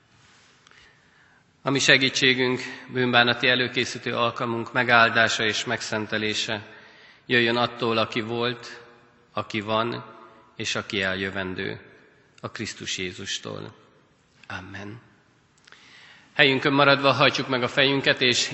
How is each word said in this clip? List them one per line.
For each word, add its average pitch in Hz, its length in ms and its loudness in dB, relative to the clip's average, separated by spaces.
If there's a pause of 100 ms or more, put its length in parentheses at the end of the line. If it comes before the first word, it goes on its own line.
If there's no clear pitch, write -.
(1600)
A 135 80 -4
mi 135 100 0
segítségünk, 131 800 2 (260)
bűnbánati 123 600 2
előkészítő 123 680 -2
alkalmunk 117 580 -4
megáldása 117 680 4
és 107 220 -2
megszentelése 107 1000 -4 (600)
jöjjön 120 300 2
attól, 117 420 0
aki 110 240 -2
volt, 120 600 -6 (520)
aki 107 280 -6
van, 117 440 -2 (500)
és - 200 -6
aki 104 260 -4
eljövendő, 95 760 -4 (640)
a 113 100 -10
Krisztus - 460 -10
Jézustól. 95 800 -10 (720)
Amen. 98 540 -14 (1300)
Helyünkön 139 400 4
maradva 139 380 6
hajtsuk 127 360 2
meg 123 160 -2
a 123 40 -2
fejünket, 139 540 2
és 123 320 2